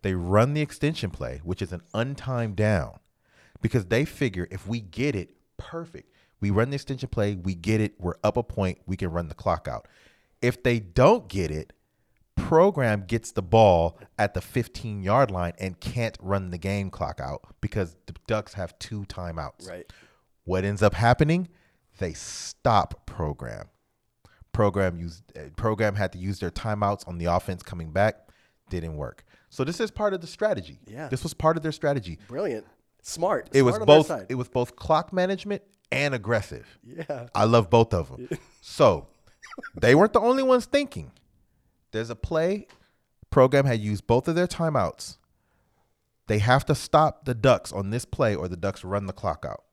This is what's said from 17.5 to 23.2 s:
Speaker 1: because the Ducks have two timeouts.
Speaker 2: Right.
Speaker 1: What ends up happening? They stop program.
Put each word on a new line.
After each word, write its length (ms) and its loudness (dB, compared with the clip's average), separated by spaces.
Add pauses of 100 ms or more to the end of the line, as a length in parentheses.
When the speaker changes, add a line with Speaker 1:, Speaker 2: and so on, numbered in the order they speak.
Speaker 1:
because 420 -4
the 100 -18 (120)
Ducks 280 -4
have 240 -10
two 280 -10
timeouts. 640 -12
Speaker 2:
Right. 220 -16 (540)
Speaker 1:
What 200 -2
ends 180 0
up 120 4
happening? 540 2 (500)
They 140 -4
stop 960 -4
program. 640 -8 (840)